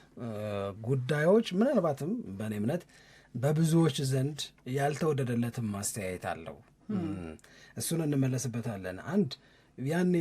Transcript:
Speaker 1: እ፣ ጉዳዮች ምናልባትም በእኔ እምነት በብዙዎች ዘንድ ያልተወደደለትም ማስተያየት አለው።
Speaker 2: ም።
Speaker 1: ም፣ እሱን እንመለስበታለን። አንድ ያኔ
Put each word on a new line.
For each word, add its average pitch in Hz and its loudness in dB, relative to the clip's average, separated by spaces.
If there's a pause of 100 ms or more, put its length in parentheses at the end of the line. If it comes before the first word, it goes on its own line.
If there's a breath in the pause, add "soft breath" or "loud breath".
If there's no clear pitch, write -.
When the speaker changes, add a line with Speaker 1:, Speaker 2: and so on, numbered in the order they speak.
(160)
Speaker 1:
እ፣ 120 -8 (540)
ጉዳዮች 147 4
ምናልባትም 180 2 (200)
በእኔ 107 -4
እምነት 127 -2 (520 loud breath)
በብዙዎች 156 4
ዘንድ 135 0 (340)
ያልተወደደለትም 131 0
ማስተያየት 98 -4
አለው። 82 -6 (320)
Speaker 2:
ም። 196 -2 (180)
Speaker 1:
ም፣ 80 -8 (420 loud breath)
እሱን 160 -2
እንመለስበታለን። 120 -2
አንድ 170 2 (460 soft breath)
ያኔ 170 2